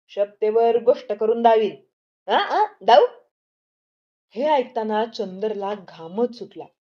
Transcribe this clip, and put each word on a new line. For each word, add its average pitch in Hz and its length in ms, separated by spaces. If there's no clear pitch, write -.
शपथेवर 220 760
गोष्ट 226 300
करून 220 280
दावीन. 220 340
आ, 240 60
आ, 403 280
दाऊ?" 277 240
हे 262 180
ऐकताना 226 580
चंदरला 202 680
घामच 190 640
सुटला. 160 300